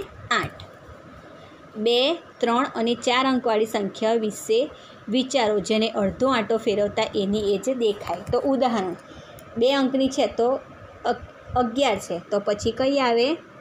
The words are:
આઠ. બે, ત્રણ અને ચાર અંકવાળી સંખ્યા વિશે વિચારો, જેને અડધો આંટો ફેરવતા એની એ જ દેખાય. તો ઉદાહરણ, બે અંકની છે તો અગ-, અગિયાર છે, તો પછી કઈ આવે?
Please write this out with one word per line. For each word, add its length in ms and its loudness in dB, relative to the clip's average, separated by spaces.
આઠ. 320 -4
બે, 220 2
ત્રણ 360 2
અને 200 0
ચાર 320 0
અંકવાળી 400 2
સંખ્યા 480 0
વિશે 440 0
વિચારો, 500 2
જેને 320 2
અડધો 380 0
આંટો 300 2
ફેરવતા 560 0
એની 400 0
એ 40 0
જ 160 -2
દેખાય. 580 -2
તો 60 4
ઉદાહરણ, 580 0
બે 160 4
અંકની 360 2
છે 180 0
તો 220 2
અગ-, 260 -4
અગિયાર 420 2
છે, 180 -6
તો 100 2
પછી 320 0
કઈ 260 2
આવે? 300 4